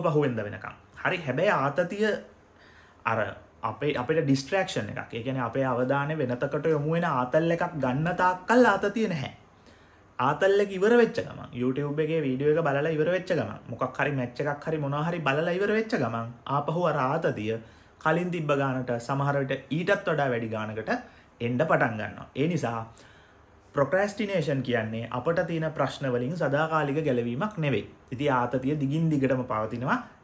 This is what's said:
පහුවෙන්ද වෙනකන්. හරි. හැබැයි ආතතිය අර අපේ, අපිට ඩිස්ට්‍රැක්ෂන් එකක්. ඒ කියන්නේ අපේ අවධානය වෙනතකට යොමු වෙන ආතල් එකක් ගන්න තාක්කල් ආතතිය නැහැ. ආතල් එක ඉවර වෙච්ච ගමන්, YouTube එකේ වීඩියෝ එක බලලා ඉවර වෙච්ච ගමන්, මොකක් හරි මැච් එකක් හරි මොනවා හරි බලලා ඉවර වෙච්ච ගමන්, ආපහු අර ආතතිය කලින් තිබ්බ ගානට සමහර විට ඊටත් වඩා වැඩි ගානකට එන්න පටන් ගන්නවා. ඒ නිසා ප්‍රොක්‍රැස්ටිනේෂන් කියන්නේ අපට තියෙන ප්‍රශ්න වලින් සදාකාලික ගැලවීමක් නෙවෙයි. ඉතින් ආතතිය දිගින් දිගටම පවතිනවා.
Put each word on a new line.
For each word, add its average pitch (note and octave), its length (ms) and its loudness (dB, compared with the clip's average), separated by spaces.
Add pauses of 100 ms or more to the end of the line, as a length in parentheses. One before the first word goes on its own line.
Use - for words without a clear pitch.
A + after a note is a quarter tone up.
පහුවෙන්ද D3 360 2
වෙනකන්. G#2 360 -8 (220)
හරි. E3 200 -2
හැබැයි F#3+ 340 0
ආතතිය F3 560 0 (960)
අර A2+ 160 0 (420)
අපේ, B2+ 360 -2
අපිට D3+ 260 0
ඩිස්ට්‍රැක්ෂන් C#3 680 0
එකක්. A2 240 -10
ඒ A2+ 80 -8
කියන්නේ C3 200 -4
අපේ B2 220 -2
අවධානය C#3 540 0
වෙනතකට C#3 480 -2
යොමු D3+ 260 2
වෙන E3+ 120 0
ආතල් D#3 460 2
එකක් E3+ 300 0
ගන්න D3+ 360 0
තාක්කල් G#3 500 4
ආතතිය G3+ 420 2
නැහැ. D#3+ 240 -4 (880)
ආතල් F#3+ 420 4
එක G3+ 120 0
ඉවර G3 240 4
වෙච්ච A3+ 240 6
ගමන්, - 320 -10
YouTube C3+ 480 -2
එකේ D#3+ 220 2
වීඩියෝ C#3 320 2
එක E3 100 2
බලලා C#3+ 260 2
ඉවර D#3 220 2
වෙච්ච F3+ 240 -2
ගමන්, G#2+ 220 -2 (100)
මොකක් B2+ 300 -4
හරි C#3+ 140 0
මැච් B2 280 -4
එකක් C#3+ 240 -4
හරි D#3+ 140 -2
මොනවා C#3+ 260 -2
හරි E3+ 160 -2
බලලා D3+ 320 0
ඉවර G3+ 200 0
වෙච්ච A3 280 0
ගමන්, A#2 300 -4 (160)
ආපහු D3+ 400 0
අර D3+ 100 2
ආතතිය C3 640 0 (400)
කලින් E3+ 320 0
තිබ්බ E3 260 -2
ගානට C3 420 0
සමහර C#3 400 0
විට C3+ 320 -4
ඊටත් F3+ 380 0
වඩා C#3+ 220 2
වැඩි A#2 180 -2
ගානකට A2 420 -6 (500)
එන්න A#2+ 180 0
පටන් C3+ 400 2
ගන්නවා. - 340 -8
ඒ D3 160 0
නිසා A#2+ 300 0 (960)
ප්‍රොක්‍රැස්ටිනේෂන් F3+ 880 0
කියන්නේ A#2 480 -2
අපට D#3+ 360 0
තියෙන D#3+ 260 -2
ප්‍රශ්න C#3 360 -2
වලින් B2+ 280 0
සදාකාලික D3+ 680 0
ගැලවීමක් B2+ 540 -2
නෙවෙයි. C3+ 320 0 (180)
ඉතින් C#3 240 -2
ආතතිය B2+ 480 0
දිගින් D#3 300 2
දිගටම C3 340 2
පවතිනවා. A#2 540 -2 (260)